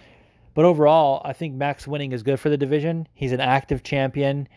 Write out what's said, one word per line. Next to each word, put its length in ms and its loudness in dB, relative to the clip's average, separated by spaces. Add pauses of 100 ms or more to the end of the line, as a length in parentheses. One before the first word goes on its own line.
(540)
But 100 4
overall, 600 4
I 80 -8
think 240 -8
Max 320 -4
winning 240 -6
is 100 -6
good 160 0
for 100 -2
the 80 2
division. 560 -2
He's 200 -4
an 80 -2
active 420 0
champion. 760 -2